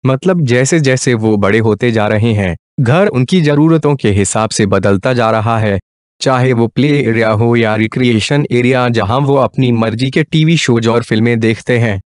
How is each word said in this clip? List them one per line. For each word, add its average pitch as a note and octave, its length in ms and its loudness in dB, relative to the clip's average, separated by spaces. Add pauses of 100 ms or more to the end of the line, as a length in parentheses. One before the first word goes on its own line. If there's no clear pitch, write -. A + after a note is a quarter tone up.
मतलब E3 360 0
जैसे C3 380 0
जैसे C3 340 0
वो G#2+ 240 0
बड़े G2+ 220 2
होते A2 320 0
जा G#2+ 160 0
रहे G#2+ 260 0
हैं, F#2+ 240 -2 (220)
घर D3+ 280 2
उनकी C3+ 340 0
जरूरतों D3 540 2
के A2 160 0
हिसाब G2+ 380 0
से - 160 -2
बदलता G2 480 0
जा A2+ 180 0
रहा A2+ 280 0
है, G2+ 200 -2 (420)
चाहे B2+ 320 0
वो A2+ 140 0
प्ले C#3+ 360 0
एरिया A2+ 260 0
हो A#2 260 0
या A2 200 0
रिक्रिएशन A#2+ 760 0
एरिया B2 380 0
जहां A#2 320 -2
वो C#3 140 0
अपनी B2+ 360 0
मर्जी A2+ 380 -2
के D#3 140 -2
टीवी D#3+ 340 0
शोज A#2 300 0
और A#2 160 0
फिल्में A#2 360 0
देखते A2+ 380 -2
हैं G#2+ 280 -2